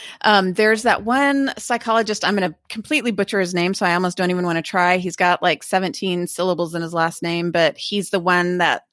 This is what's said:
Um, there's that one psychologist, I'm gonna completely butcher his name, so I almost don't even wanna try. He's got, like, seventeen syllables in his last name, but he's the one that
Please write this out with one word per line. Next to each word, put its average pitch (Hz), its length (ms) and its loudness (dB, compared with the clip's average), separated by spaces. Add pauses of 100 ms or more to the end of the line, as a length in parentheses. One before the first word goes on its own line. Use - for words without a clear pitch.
(200)
Um, 196 320 4
there's 214 300 2
that 214 220 2
one 277 520 2
psychologist, 220 680 -2
I'm 190 80 0
gonna 202 200 0 (140)
completely 240 420 -2
butcher 202 300 -2
his 180 140 -2
name, 175 180 0
so 196 140 -2
I 175 80 2
almost 180 240 0
don't 180 120 0
even 180 140 0
wanna 165 180 0
try. 180 360 2
He's 180 180 -6
got, 180 260 2
like, 170 200 0
seventeen 185 640 -2
syllables 175 480 -2
in 170 80 -4
his 165 100 -6
last 165 300 -2
name, 170 300 -2
but 170 260 2
he's 202 320 -4
the 196 100 0
one 180 380 2
that 160 240 2 (100)